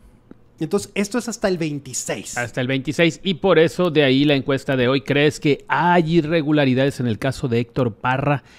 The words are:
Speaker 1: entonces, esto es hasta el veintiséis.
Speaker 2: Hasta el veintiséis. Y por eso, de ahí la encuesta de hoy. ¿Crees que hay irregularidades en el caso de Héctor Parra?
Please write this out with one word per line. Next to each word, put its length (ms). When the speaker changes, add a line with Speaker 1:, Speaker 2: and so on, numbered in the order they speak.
Speaker 1:
entonces, 340
esto 240
es 100
hasta 200
el 100
veintiséis. 800
Speaker 2:
Hasta 220
el 60
veintiséis. 560
Y 120
por 240
eso, 320
de 140
ahí 200
la 100
encuesta 420
de 120
hoy. 120
¿Crees 400
que 280
hay 480
irregularidades 840
en 60
el 120
caso 300
de 120
Héctor 340
Parra? 500